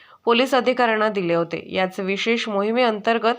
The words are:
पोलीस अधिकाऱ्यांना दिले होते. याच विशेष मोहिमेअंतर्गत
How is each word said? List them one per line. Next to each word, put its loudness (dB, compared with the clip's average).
पोलीस 2
अधिकाऱ्यांना 2
दिले -2
होते. -2
याच -2
विशेष -2
मोहिमेअंतर्गत 0